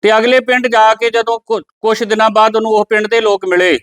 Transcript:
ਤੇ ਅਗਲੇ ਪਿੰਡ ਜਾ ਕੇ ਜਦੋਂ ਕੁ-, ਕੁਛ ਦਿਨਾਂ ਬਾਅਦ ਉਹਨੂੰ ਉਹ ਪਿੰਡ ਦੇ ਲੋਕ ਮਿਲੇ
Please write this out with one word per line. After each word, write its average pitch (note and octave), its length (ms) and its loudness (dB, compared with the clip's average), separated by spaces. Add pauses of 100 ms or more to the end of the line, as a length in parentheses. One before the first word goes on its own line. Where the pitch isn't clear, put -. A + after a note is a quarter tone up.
ਤੇ G#3+ 140 2
ਅਗਲੇ A#3+ 240 2
ਪਿੰਡ B3 260 -4
ਜਾ A3 280 2
ਕੇ A3+ 160 -4
ਜਦੋਂ A3+ 300 -2
ਕੁ-, G#3+ 220 -6 (180)
ਕੁਛ A3 220 -2
ਦਿਨਾਂ A3 280 0
ਬਾਅਦ G#3+ 260 2
ਉਹਨੂੰ A3 160 -2
ਉਹ G#3+ 120 0
ਪਿੰਡ G#3+ 220 -2
ਦੇ A3+ 140 0
ਲੋਕ G3+ 240 -2
ਮਿਲੇ F3+ 380 0